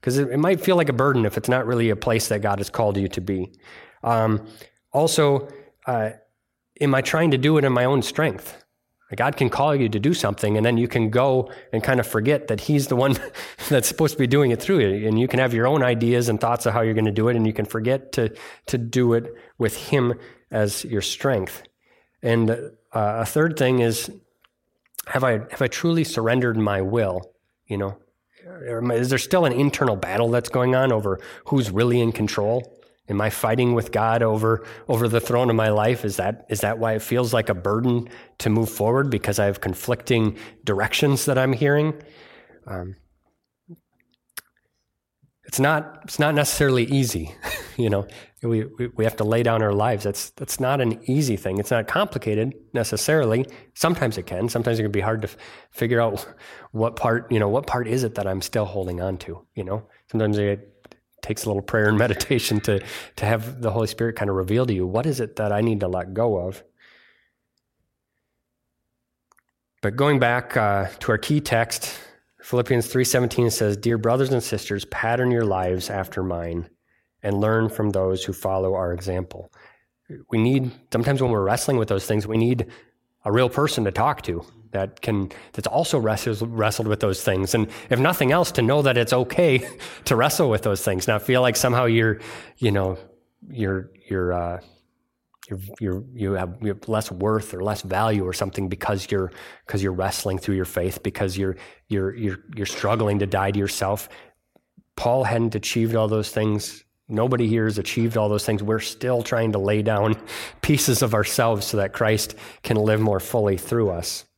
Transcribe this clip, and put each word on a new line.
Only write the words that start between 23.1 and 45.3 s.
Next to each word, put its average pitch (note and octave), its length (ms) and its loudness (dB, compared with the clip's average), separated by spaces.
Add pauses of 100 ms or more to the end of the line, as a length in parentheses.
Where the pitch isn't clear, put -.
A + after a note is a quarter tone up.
third D#3 320 0
thing B2+ 220 4
is, A2+ 300 0 (960)
have C3+ 160 0
I, A2+ 160 2 (100)
have - 120 -4
I B2+ 60 2
truly E3 360 0
surrendered A#2+ 540 0
my G2+ 240 2
will? F#2+ 500 -2 (340)
You G2+ 120 -4
know, G2 200 -4 (480)
or B2+ 320 -10
am A#2+ 120 -2
I, A#2+ 40 0
is A#2+ 140 2
there C3 100 2
still F3 280 2
an C3 60 2
internal C3 440 2
battle A2+ 340 0
that's A#2+ 180 0
going B2+ 260 2
on C3 180 4
over G2+ 260 0 (280)
who's B2+ 240 0
really A#2+ 300 2
in A#2 120 2
control? G#2+ 640 -2 (360)
Am G2+ 120 0
I A2 80 2
fighting A#2+ 420 2
with A#2 180 0
God A2+ 320 2
over, A2 440 0 (200)
over A#2 220 2
the A2+ 120 2
throne A#2+ 280 2
of A2+ 80 4
my A2 140 4
life? A2 340 2
Is G2+ 120 -4
that, G2+ 340 -4
is G#2+ 100 -2
that A2 180 0
why A2+ 140 0
it A2 80 -2
feels A#2 320 0
like A2+ 160 0
a G#2 60 0
burden A#2 520 0 (300)
to - 140 0
move A2 180 2
forward, B2 400 0
because G2+ 300 -2
I G#2 80 2
have G2 160 -2
conflicting A2 760 0 (280)
directions A2 600 0
that C3+ 140 2
I'm C3 160 2
hearing? D3 400 2 (720)
Um, F#2+ 300 -10 (2500)